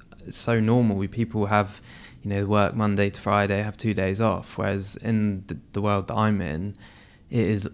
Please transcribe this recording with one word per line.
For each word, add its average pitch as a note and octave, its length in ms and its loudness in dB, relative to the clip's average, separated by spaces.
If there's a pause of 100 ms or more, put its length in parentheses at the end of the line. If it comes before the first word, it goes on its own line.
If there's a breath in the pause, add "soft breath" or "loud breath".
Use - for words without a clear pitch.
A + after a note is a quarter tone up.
(260)
it's - 120 -10
so A#2 240 2
normal. A2+ 340 4
We, G2 140 -2
people A2 380 -2
have, G2+ 340 0 (420 loud breath)
you G2+ 60 -6
know, G2+ 160 0
work G2+ 280 2
Monday G2+ 360 2
to - 100 -12
Friday, G2+ 420 2
have G#2+ 140 -4
two A2 180 0
days G2 280 0
off. G2+ 360 0
Whereas G2 400 -2
in G#2+ 500 0
the, E2 100 -8 (160)
the G2+ 80 -2
world G2+ 260 0
that - 80 -4
I'm G#2+ 260 2
in, F2 340 -4 (540 loud breath)
it A#2 160 0
is G2+ 280 0